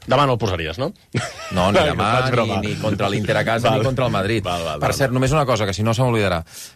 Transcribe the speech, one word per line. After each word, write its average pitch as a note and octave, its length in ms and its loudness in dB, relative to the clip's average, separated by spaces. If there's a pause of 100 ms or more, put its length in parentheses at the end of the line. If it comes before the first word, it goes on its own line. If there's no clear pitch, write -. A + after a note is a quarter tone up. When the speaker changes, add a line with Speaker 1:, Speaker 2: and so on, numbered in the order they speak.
Speaker 1:
Demà C3+ 180 4
no C3 80 2
el A2 80 0
posaries, E2+ 400 -4
no? C#3 60 -2 (640)
Speaker 2:
No, F#2 200 2
ni G#2 60 4
Speaker 1:
<laughs> - 20 8
No, D#3+ 60 4
Speaker 2:
demà, F2+ 220 0 (160)
Speaker 1:
faig C3 100 0
broma. A2 260 0
Speaker 2:
ni, G#2 140 -4
ni - 80 -4
contra G#2 280 0
l'Inter G#2 280 0
a G#2+ 80 0
casa, A2+ 240 0
Speaker 1:
Val. A2 100 2
Speaker 2:
ni G#2+ 60 2
contra C3 220 0
el A2+ 40 0
Madrid. G#2 320 0
Speaker 1:
Val, F2 220 -4
val, D2+ 140 -6
Speaker 2:
Per D2+ 100 0
Speaker 1:
val. - 80 -2
Speaker 2:
cert, C3 160 0
només B2+ 180 2
una D3+ 140 2
cosa, A2 240 0
que F#2 80 -4
si G#2 60 -2
no A2+ 100 2
se - 80 0
m'oblidarà, G#2 400 2 (340)